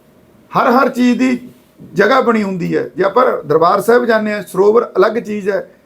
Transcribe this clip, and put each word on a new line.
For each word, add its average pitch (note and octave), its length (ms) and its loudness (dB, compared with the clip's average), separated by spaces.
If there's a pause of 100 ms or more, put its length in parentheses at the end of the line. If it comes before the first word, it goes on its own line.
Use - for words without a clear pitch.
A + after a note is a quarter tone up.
(580)
ਹਰ, A#3 120 2
ਹਰ B3+ 180 2
ਚੀਜ਼ A#3+ 300 0
ਦੀ B3+ 300 -2 (460)
ਜਗ੍ਹਾ G#3 260 2
ਬਣੀ A3 220 0
ਹੁੰਦੀ F3 340 -4
ਹੈ। C#3 200 -4
ਜੇ F3+ 80 -2
ਆਪਾਂ A#3 380 0
ਦਰਬਾਰ E3 380 2
ਸਾਹਿਬ A#3+ 240 2
ਜਾਂਦੇ G#3+ 280 0
ਹਾਂ, G#3 100 -6
ਸਰੋਵਰ G#3 540 2
ਅਲੱਗ G#3 160 2
ਚੀਜ਼ G#3 380 -4
ਹੈ, F#3+ 200 -6 (160)